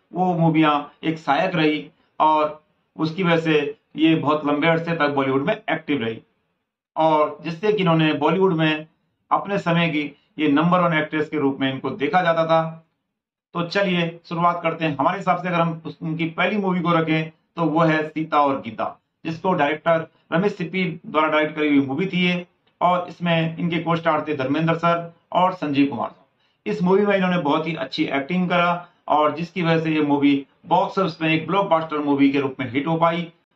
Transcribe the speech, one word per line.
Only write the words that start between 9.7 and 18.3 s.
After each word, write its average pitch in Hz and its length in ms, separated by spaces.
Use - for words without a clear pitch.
की 147 260
ये 151 80
नंबर 165 320
one 170 140
actress 151 360
के 156 80
रूप 139 220
में 135 140
इनको 131 160
देखा 139 320
जाता 165 240
था। 165 420
तो 170 80
चलिए 175 580
शुरुआत 170 340
करते 165 220
हैं। 147 120
हमारे 170 200
हिसाब 175 240
से 175 60
अगर 175 120
हम 165 260
उस, - 160
उनकी 165 240
पहली 180 320
movie 185 240
को 170 100
रखें 160 400
तो 170 80
वो 156 160
है 156 300
सीता 156 320